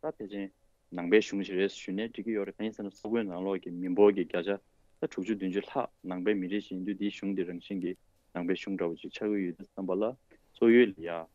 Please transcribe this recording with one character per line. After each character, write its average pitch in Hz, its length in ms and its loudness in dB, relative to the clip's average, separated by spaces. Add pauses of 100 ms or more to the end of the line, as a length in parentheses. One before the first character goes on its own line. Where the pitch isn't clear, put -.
다 156 80 -4
대 110 160 -10
신 98 240 -6 (400)
낭 87 160 -6
배 104 160 8
슝 101 240 -4
실 95 160 0
에 98 80 2
쉬 - 240 -10
네. 113 160 -4
되 104 160 -8
게 113 80 -2
여 101 80 0
러 98 160 -6
아 107 80 -4
니 110 80 -6
스 - 80 -10
나 101 80 -6
써 - 160 -16
보 113 160 0
나 90 160 -4
로 95 160 -2
이 90 80 -4
렇 - 0 -
게 87 80 -10
민 90 240 -4
보 104 160 10
기 95 160 0
가 87 160 -2
자. 98 160 -2 (420)
다 160 60 -2
축 - 180 -6
주 107 140 -2
든 92 160 -2
지 98 80 0
타, - 260 -4 (140)
낭 90 240 -6
배 107 80 4
미 90 160 -2
리 104 80 -2
신 95 260 -8
도 101 80 -4
뒤 101 160 -2
슝 98 300 -4
디 87 80 -2
랑 87 160 -10
신 98 180 -6
기, 90 140 -4 (400)
낭 90 100 -4
배 90 140 0
슝 98 180 -6
라 90 140 0
고 82 80 -8
지 - 100 -12
차 - 160 -8
고 104 140 0
유 87 160 -2
도 98 180 -14
삼 95 140 -8
발 92 160 0
라. 117 100 -2 (460)
소 120 80 6
유 117 240 10
리 85 160 -10
야. 85 280 -6